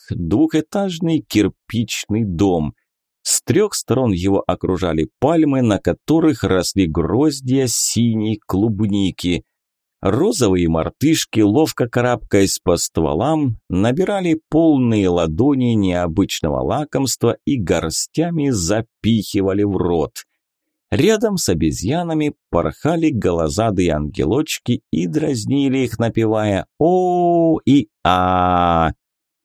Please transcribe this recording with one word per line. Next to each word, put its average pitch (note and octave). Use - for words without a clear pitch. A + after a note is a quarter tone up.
двухэтажный D#3+
кирпичный G#2
дом. F2
С -
трёх G3
сторон B2
его F#2+
окружали F2
пальмы, D3
на G#2+
которых D3+
росли F#2
гроздья B2+
синей A2
клубники. G2
Розовые A2
мартышки, E2+
ловко A#2+
карабкаясь A#2+
по F2
стволам, A2+
набирали D#3+
полные B2+
ладони A2+
необычного F2
лакомства B2
и C#3+
горстями C#3
запихивали G2+
в G2+
рот. E2+
Рядом G#3
с -
обезьянами C#3+
порхали D3+
голозадые F2+
ангелочки D#2
и F3+
дразнили C#3
их, B2
напевая G#2+
«О» F3
и C#3+
«А». F2+